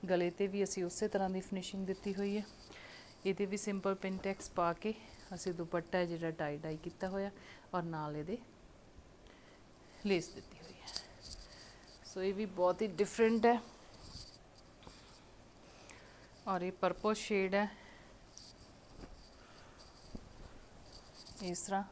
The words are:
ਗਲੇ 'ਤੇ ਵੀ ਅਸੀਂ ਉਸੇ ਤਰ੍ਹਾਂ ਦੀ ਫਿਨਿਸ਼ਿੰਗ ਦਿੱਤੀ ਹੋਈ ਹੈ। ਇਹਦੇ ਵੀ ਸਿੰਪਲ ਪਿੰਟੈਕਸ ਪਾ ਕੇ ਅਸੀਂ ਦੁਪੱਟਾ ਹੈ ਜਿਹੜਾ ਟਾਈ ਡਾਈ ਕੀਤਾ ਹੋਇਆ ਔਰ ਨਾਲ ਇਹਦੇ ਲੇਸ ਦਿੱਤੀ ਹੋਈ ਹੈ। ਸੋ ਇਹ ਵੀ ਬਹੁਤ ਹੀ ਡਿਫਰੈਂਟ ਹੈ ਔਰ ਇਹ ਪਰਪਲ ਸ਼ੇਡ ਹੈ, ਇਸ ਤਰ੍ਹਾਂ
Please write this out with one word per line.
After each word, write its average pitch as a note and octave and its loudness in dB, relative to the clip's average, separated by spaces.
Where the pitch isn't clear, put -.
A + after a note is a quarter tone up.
ਗਲੇ F3 6
'ਤੇ E3+ 2
ਵੀ G3 4
ਅਸੀਂ F#3+ 0
ਉਸੇ F3 0
ਤਰ੍ਹਾਂ F#3+ 4
ਦੀ F#3+ 0
ਫਿਨਿਸ਼ਿੰਗ F#3+ -2
ਦਿੱਤੀ F#3+ -2
ਹੋਈ G3+ 2
ਹੈ। G#3+ 2
ਇਹਦੇ G3 2
ਵੀ G3 0
ਸਿੰਪਲ G3 2
ਪਿੰਟੈਕਸ F#3+ -2
ਪਾ E3+ 4
ਕੇ G#3+ -2
ਅਸੀਂ F3+ -2
ਦੁਪੱਟਾ E3+ 0
ਹੈ F3+ 6
ਜਿਹੜਾ E3 0
ਟਾਈ D3 0
ਡਾਈ D#3 -2
ਕੀਤਾ F3 -4
ਹੋਇਆ G3 0
ਔਰ F3+ 4
ਨਾਲ D#3 -2
ਇਹਦੇ E3+ -2
ਲੇਸ F3+ 4
ਦਿੱਤੀ - -12
ਹੋਈ - -14
ਹੈ। - -10
ਸੋ - -4
ਇਹ G3 4
ਵੀ G#3 0
ਬਹੁਤ F3+ 4
ਹੀ A3 4
ਡਿਫਰੈਂਟ A3+ 6
ਹੈ A#3 10
ਔਰ F#3 2
ਇਹ F3+ 0
ਪਰਪਲ F#3 4
ਸ਼ੇਡ F#3+ 4
ਹੈ, G#3 6
ਇਸ F3+ 0
ਤਰ੍ਹਾਂ G3 2